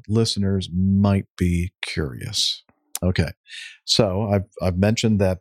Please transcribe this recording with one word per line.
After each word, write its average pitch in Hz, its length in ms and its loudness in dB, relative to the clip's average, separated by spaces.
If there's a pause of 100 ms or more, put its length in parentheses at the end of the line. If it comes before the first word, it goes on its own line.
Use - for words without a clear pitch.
listeners 101 680 0
might 98 540 2 (100)
be 87 360 0 (100)
curious." - 800 -6 (400)
Okay. 90 280 0 (540)
So 101 460 0
I've, 101 140 2 (180)
I've 90 160 0
mentioned 107 420 2
that, 92 200 0